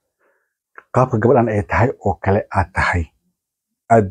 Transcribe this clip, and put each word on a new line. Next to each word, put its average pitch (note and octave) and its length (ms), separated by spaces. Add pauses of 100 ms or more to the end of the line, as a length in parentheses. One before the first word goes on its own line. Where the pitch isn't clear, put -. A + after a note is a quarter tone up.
(960)
qaabka B2+ 240
gabadhan A#2+ 300
ay G#2 200
tahay B2 220 (140)
oo F#2+ 180
kale - 180 (100)
aad F#2+ 220
tahay, - 320 (840)
aad A2+ 200